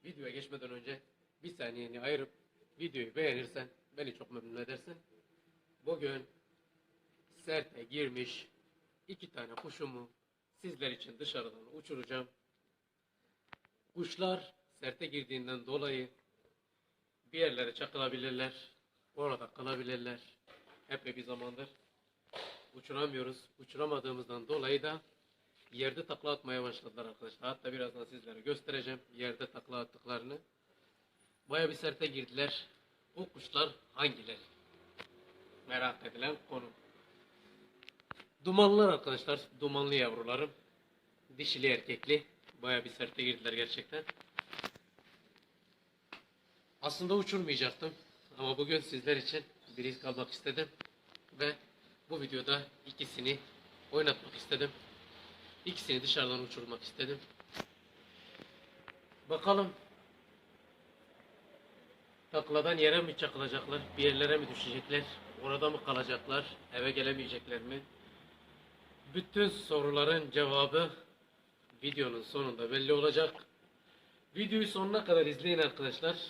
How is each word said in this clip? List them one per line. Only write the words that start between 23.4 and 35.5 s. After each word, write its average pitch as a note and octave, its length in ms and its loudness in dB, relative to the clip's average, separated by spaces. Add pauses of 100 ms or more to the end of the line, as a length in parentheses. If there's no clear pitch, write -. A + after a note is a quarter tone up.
Uçuramadığımızdan B2+ 880 -4
dolayı C3 360 0
da D#3 180 -4 (720)
yerde C3 320 -2
takla D3 260 -4
atmaya B2+ 320 -2
başladılar A#2 420 -8
arkadaşlar. A2+ 440 -10
Hatta B2+ 240 -6
birazdan A#2+ 320 -6
sizlere A2+ 340 -16
göstereceğim C3 600 -4 (160)
yerde B2 360 -6
takla B2+ 260 -10
attıklarını. B2 600 -8 (1120)
Baya D#3 200 4
bir - 40 -4
serte D#3 340 -2
girdiler. C3+ 600 -4 (480)
O F3+ 140 -8
kuşlar C#3+ 460 0 (180)
hangileri? B2 440 0 (1300)